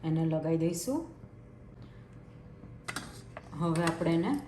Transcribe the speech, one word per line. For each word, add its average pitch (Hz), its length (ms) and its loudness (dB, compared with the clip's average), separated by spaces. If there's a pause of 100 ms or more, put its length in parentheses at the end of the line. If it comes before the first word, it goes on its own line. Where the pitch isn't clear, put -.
એને 160 160 4 (100)
લગાવી 160 320 4
દઈશું. 254 340 2 (2500)
હવે 165 300 4
આપણે 165 300 4
એને 208 120 4 (160)